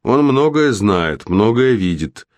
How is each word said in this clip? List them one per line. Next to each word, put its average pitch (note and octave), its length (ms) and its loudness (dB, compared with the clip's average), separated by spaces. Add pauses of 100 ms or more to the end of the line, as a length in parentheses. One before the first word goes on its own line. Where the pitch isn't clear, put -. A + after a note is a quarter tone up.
Он C#3 200 2
многое D3 500 2
знает, F2+ 540 -2
многое A#2 460 2
видит. F2 540 -4 (100)